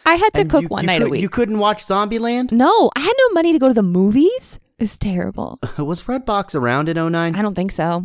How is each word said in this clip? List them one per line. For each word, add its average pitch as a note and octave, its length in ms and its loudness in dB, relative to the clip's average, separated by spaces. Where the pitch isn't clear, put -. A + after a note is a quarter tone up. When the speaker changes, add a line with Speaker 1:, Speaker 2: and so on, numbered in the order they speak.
Speaker 1:
I E4 120 4
had G#4 180 2
to - 80 0
Speaker 2:
And D#3 80 -4
Speaker 1:
cook D4 120 4
Speaker 2:
you, - 60 -6
Speaker 1:
one - 140 -6
Speaker 2:
you E3+ 60 -2
Speaker 1:
night F3 120 2
a - 40 2
Speaker 2:
could, - 80 0
Speaker 1:
week. C#3 100 -2
Speaker 2:
you G3+ 80 -4
couldn't G#3+ 280 -2
watch G#3 280 0
Zombieland? A3+ 640 -2
Speaker 1:
No, D4+ 440 4
I C4 40 -4
had F4+ 180 0
no B4+ 120 4
money E4+ 240 2
to D#4+ 40 4
go C4 100 4
to B3+ 60 4
the G#3+ 80 4
movies. G#3+ 760 2
It's G#3+ 200 -4
terrible. F#3 600 -6
Speaker 2:
<laughs> - 100 -10
Was D#3 240 -4
Redbox A#3 520 -4
around C#3 360 0
in E3 80 -4
oh E3 100 -2
nine? E3 260 -2
Speaker 1:
I G3 60 -4
don't G#3 140 -2
think F#3 180 -4
so. E3+ 320 -2